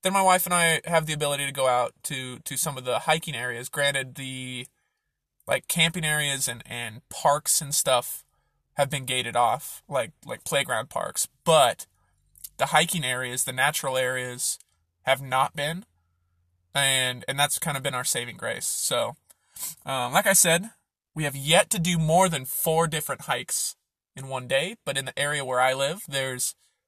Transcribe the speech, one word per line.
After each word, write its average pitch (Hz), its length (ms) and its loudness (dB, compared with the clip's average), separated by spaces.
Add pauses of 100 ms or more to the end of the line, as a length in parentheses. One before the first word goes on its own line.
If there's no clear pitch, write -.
then 190 100 0
my 196 100 4
wife 185 240 6
and 180 80 -2
I 165 320 4
have 160 200 2
the 160 60 -4
ability 143 320 -2
to 139 80 -4
go 135 140 0
out 123 260 2 (120)
to, 131 340 -8
to - 180 -10
some 139 220 -4
of 127 60 -12
the 123 160 0
hiking 160 340 -2
areas. 120 340 -6
Granted, 139 460 -2
the, 127 520 -10 (800)
like, - 220 -2
camping 165 380 0
areas 147 420 0
and, 117 160 -8
and 117 460 -10
parks - 500 2
and 143 140 -8
stuff - 500 0 (500)
have 139 140 2
been 135 160 -4
gated 123 320 -2
off, 120 520 0
like, 127 240 -2 (120)
like, - 200 -12
playground 131 440 -2
parks, - 400 -4 (160)
but 147 420 6 (720)
the 135 100 2
hiking 165 380 2
areas, 127 400 -2
the 131 80 -6
natural 131 440 0
areas 127 640 -2 (440)
have 135 200 2
not 131 340 0
been, 156 300 -4 (880)
and, 131 520 2
and 135 120 -4
that's 143 200 2
kind 151 180 -4
of 135 60 -6
been 135 120 -2
our 123 100 -2
saving 120 320 -4
grace. - 300 -6
So, 120 500 -2 (680)
um, 131 260 -2
like 196 140 4
I 196 80 4
said, 180 360 4 (440)
we 156 100 -2
have 139 100 -2
yet 151 360 4
to 220 80 0
do 175 200 0
more 165 300 4
than 143 160 -4
four 165 420 0
different 151 360 -4
hikes - 540 -4 (380)
in 135 140 -14
one 127 180 -6
day, 147 380 0
but 143 120 -4
in 135 100 -4
the 127 120 -10
area 143 260 -2
where 127 140 0
I 131 140 4
live, 139 340 -2
there's 131 480 -4 (340)